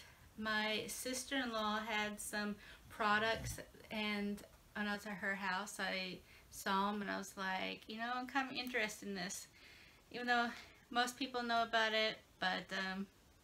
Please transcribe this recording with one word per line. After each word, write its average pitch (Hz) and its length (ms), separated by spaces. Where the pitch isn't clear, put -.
my 214 480
sister-in-law 226 920
had 214 400
some 208 340
products, 214 680
and 208 500
when 208 120
I 208 80
was 208 120
at 208 80
her 196 200
house, 196 460
I 185 380
saw 196 400
'em, 208 120
and 190 80
I 190 80
was 196 180
like, 190 520
"You 220 100
know, 233 160
I'm 254 140
kind 262 200
of - 80
interested 233 520
in 196 80
this." 185 320
Even 240 160
though 240 240
most 247 260
people 247 260
know 233 220
about 220 300
it, 220 240
but, 185 280
um, 190 300